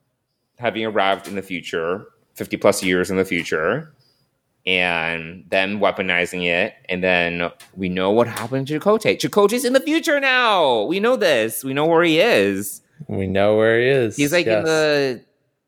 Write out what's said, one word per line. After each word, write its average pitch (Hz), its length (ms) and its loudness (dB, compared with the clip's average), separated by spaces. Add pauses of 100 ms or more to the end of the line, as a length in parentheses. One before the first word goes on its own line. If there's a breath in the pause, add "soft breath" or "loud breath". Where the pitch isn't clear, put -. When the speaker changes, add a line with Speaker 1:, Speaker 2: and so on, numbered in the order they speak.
(580)
Speaker 1:
having 113 280 -2
arrived 98 420 0
in 101 80 -8
the 95 60 -6
future, 87 640 -6 (280)
fifty 101 220 -8
plus 101 260 2
years 90 280 0
in 92 60 -2
the 95 80 2
future, 90 680 -4 (760)
and 85 840 -2
then 98 300 0
weaponizing 90 640 0
it, 87 280 0 (140)
and 90 140 -4
then 87 480 0 (260)
we 92 120 -4
know 92 220 -2
what 117 160 4
happened 120 420 -6
to 151 100 -4
Chakotay. 202 400 0
Chakotay's 208 460 0
in 240 80 -2
the 269 80 2
future 311 400 0
now! 214 640 2
We 165 180 -2
know 240 160 2
this. 131 480 0
We 131 80 -6
know 147 140 0
where 165 160 4
he 165 180 4
is. 104 640 0 (260 loud breath)
Speaker 2:
We 98 180 -4
know 98 300 4
where 113 240 4
he 123 60 2
is. 131 300 0
Speaker 1:
He's, 143 160 0
like, 175 140 2
in 110 60 0
Speaker 2:
Yes. 107 140 0
Speaker 1:
the, 147 580 0 (420)